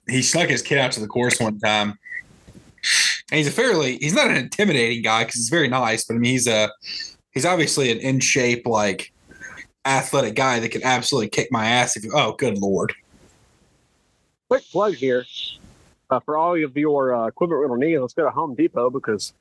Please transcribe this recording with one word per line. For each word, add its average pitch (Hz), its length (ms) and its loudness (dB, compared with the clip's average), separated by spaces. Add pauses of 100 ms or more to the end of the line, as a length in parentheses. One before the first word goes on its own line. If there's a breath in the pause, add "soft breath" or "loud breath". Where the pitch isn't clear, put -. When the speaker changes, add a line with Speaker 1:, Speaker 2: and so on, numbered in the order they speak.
Speaker 1:
he 127 140 0
snuck - 260 2
his 123 140 0
kid 143 160 0
out 127 140 0
to 113 80 -4
the 107 80 -6
course 120 320 0
one 107 180 0
time. 104 400 0 (1300 loud breath)
And 147 60 2
he's 147 100 2
a - 40 0
fairly, 156 460 2
he's 151 160 -2
not 277 140 4
an 156 80 2
intimidating 120 680 0
guy 113 220 2
'cause - 100 -6
he's 117 140 -4
very 156 180 2
nice, 120 380 0
but 117 100 -4
I 117 40 0
mean, 120 120 4
he's 127 160 2
a, 107 240 2 (640 loud breath)
he's 131 120 -2
obviously 160 460 2
an 113 80 0
in 131 220 0
shape, 120 440 2
like, 104 480 0 (720 loud breath)
athletic 131 520 0
guy 131 240 2
that 113 80 -2
could 110 160 -6
absolutely 123 460 0
kick - 200 -2
my 110 160 0
ass 123 300 2
if 107 80 -10
you, 110 100 -8
oh, 127 200 2
good 110 240 0
Lord. 98 360 0 (1500)
Speaker 2:
Quick 262 220 2
plug 190 240 0
here. 127 300 0 (840)
Uh, 127 100 2
for 151 160 -4
all 170 260 2
of 135 140 -4
your, 143 380 2
uh, 117 120 0
equipment 160 340 -2
rental 131 180 0
needs, 156 220 2
let's 123 140 -6
go 165 100 0
to 131 60 2
Home 139 240 -4
Depot 127 360 0
because 113 500 -4